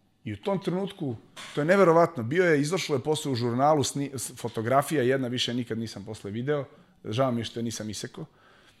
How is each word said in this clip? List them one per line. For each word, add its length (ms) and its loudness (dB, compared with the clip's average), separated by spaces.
i 100 -8
u 40 -8
tom 220 -2
trenutku, 560 -4
to 60 0
je 40 0
neverovatno, 580 6
bio 220 2
je, 160 4
izašlo 340 -2
je 60 0
posle 300 -2
u 40 0
žurnalu 480 2
sni-, 280 -4
s-, 220 -8
fotografija, 680 0
jedna 240 2
više 260 -4
nikad 240 -4
nisam 280 -10
posle 260 -10
video, 340 -4
žao 260 0
mi 100 -2
je 40 -6
što 140 -10
je 40 -4
nisam 260 -8
isekao. 360 -12